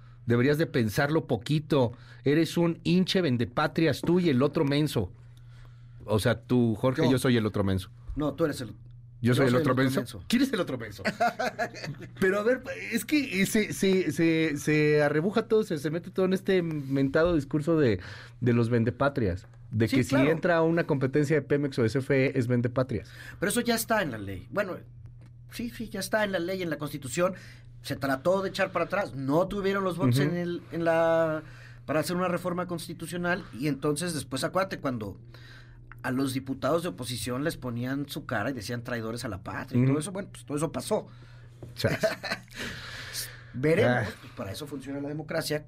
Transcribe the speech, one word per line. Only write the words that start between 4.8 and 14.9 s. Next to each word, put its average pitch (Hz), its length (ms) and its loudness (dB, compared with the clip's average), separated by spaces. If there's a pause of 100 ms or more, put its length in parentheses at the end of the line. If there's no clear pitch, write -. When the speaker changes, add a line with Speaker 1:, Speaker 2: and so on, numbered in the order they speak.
Speaker 1:
O 104 160 0
sea, 117 200 0
tú, 120 360 2
Jorge, 127 280 0
Speaker 2:
Yo. 127 60 4
Speaker 1:
yo 131 80 4
soy 123 180 4
el 110 80 2
otro 104 200 0
menso. 95 260 0 (260)
Speaker 2:
No, 143 180 0
tú 165 100 0
eres 143 160 -2
el 113 120 -10 (500)
Speaker 1:
Yo 113 60 4
Speaker 2:
Yo 123 80 6
Speaker 1:
soy 139 100 6
el 123 60 4
Speaker 2:
soy 123 40 4
el 123 60 4
Speaker 1:
otro 131 100 4
Speaker 2:
otro 131 120 4
Speaker 1:
menso. - 160 0
Speaker 2:
menso. - 280 -8
Speaker 1:
¿Quién 247 140 2
es 269 100 2
el 196 80 0
otro 147 180 -4
menso? 104 260 -12
<laughs> 220 1160 -4
Pero 190 200 2
a - 20 0
ver, 254 200 2 (300)
es 226 120 -2
que, 233 380 0
eh, 185 40 4
se, 196 260 0
se, 190 400 2
se, 160 460 4
se 151 440 4